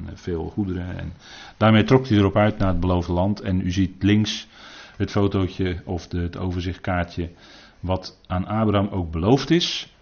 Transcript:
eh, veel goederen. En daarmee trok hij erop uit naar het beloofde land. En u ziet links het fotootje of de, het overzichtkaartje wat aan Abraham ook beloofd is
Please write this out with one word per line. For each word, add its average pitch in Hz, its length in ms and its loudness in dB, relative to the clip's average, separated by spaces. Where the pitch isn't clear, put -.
eh, 85 80 -12
veel 87 340 -6
goederen. 90 500 -4
En 85 140 -10
daarmee 107 280 6
trok 131 240 4
hij 104 100 4
erop 98 180 4
uit 104 220 2
naar 98 100 2
het 87 120 0
beloofde 90 320 0
land. 95 280 0
En 92 200 -2
u 92 100 -2
ziet 92 320 -2
links 104 460 2
het 98 140 -4
fotootje 95 720 0
of 90 240 -8
de, 90 120 -4
het 87 160 -4
overzichtkaartje 87 920 -4
wat 92 460 -6
aan 92 200 -4
Abraham 104 420 0
ook 90 220 -4
beloofd 104 400 2
is - 520 0